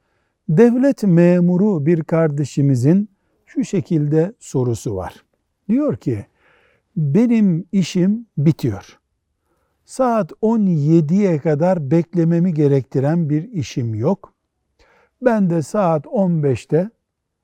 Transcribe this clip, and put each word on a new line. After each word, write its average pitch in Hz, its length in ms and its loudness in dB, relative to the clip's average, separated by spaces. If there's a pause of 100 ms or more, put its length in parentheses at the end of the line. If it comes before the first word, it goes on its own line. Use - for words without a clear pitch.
(480)
Devlet 240 540 2
memuru 175 840 2
bir 165 180 0
kardeşimizin 147 1040 0 (380)
şu - 180 -6
şekilde 156 720 -2
sorusu 123 580 -6
var. 90 280 -12 (440)
Diyor 247 280 -2
ki, 107 300 -6 (680)
"Benim 190 760 0
işim 196 540 -2 (120)
bitiyor. 139 600 -2 (880)
Saat 233 560 -2
on 220 260 0
yediye 165 720 2
kadar 156 520 0
beklememi 170 640 0
gerektiren 143 760 0
bir 160 220 -4
işim 120 420 -6
yok. 135 380 -4 (920)
Ben 214 280 0
de 165 120 -2
saat 165 440 -2
on 180 360 -2
beşte 147 480 -2 (540)